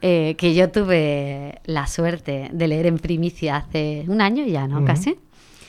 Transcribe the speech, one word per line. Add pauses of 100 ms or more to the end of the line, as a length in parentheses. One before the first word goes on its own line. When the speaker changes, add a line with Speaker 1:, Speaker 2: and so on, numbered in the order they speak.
Speaker 1:
Eh,
que
yo
tuve
la
suerte
de
leer
en
primicia
hace
un
año
ya,
¿no?
Speaker 2:
Ujú.
Speaker 1:
Casi. (520)